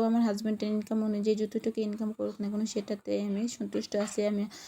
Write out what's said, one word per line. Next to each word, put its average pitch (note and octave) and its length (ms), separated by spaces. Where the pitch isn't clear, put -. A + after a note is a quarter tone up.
আমার A3+ 200
হাজব্যান্ডের G#3+ 480
ইনকাম G#3+ 320
অনুযায়ী G#3+ 340
যতটুকু A3 440
ইনকাম G#3+ 320
করুক G#3 260
না G#3 100
কেন G#3 180
সেটাতে G3+ 540
আমি G3+ 280
সন্তুষ্ট G#3 480
আছি। G#3 300
আমি G#3 180